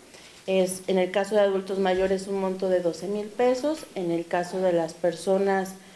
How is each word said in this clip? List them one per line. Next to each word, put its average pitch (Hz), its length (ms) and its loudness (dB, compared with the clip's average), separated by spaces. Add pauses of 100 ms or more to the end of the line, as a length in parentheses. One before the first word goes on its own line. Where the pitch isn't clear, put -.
(460)
Es, 185 420 0
en 190 100 2
el 185 140 2
caso 202 240 0
de 208 60 6
adultos 196 380 0
mayores, 190 500 0
un 196 100 -2
monto 190 300 -2
de 180 100 4
doce 175 300 -2
mil 208 160 -4
pesos, 254 540 0 (160)
en 185 160 -4
el 170 140 -2
caso 180 340 -4
de 185 120 2
las 165 220 0
personas 190 800 0 (220)